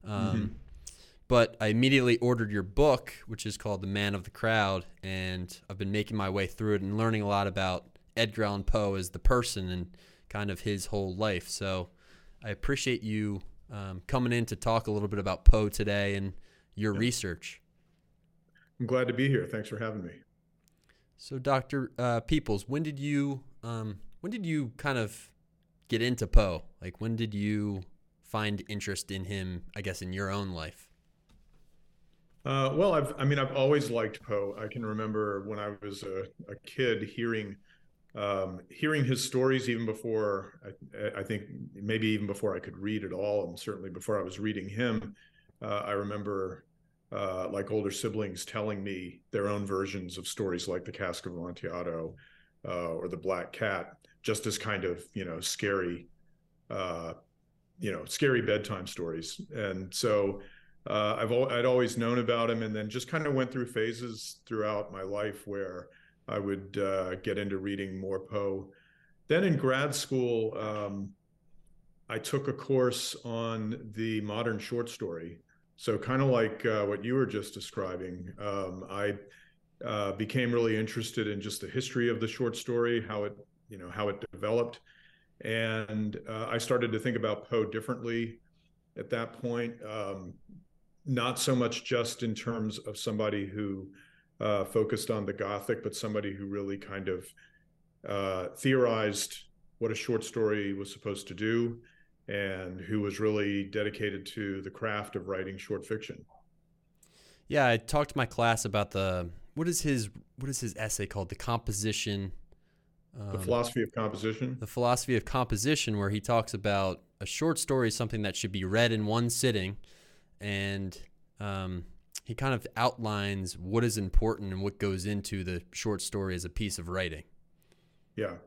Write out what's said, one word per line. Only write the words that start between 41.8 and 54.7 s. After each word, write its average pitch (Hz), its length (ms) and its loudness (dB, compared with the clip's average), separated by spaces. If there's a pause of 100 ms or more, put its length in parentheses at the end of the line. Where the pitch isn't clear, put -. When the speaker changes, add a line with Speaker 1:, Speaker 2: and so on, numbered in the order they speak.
Speaker 2:
even 104 180 2
before 101 280 0
I 90 60 -4
could 85 160 -12
read 107 280 -2
at 90 80 -4
all, 101 360 0
and 87 100 -10
certainly 98 300 -8
before 98 320 -2
I - 20 -2
was 92 160 -6
reading 101 300 -2
him. 110 460 0 (480)
Uh, 101 240 -2
I 104 60 -2
remember, 101 760 -4 (460)
uh, 95 380 -2
like, 98 200 -4
older 104 200 0
siblings 101 540 -4
telling 104 400 -4
me 92 360 -8 (100)
their 101 180 0
own 104 160 0
versions 95 540 -4
of 90 100 -8
stories 92 400 -2
like 90 160 -2
The - 80 -10
Cask 90 320 -4
of 90 80 -8
Amontillado, 87 840 -6 (540)
uh, 87 260 -2
or 87 140 -4
The 87 80 -6
Black 87 360 -2
Cat, 98 420 -2 (280)
just 110 240 0
as 104 120 -2
kind 101 260 -2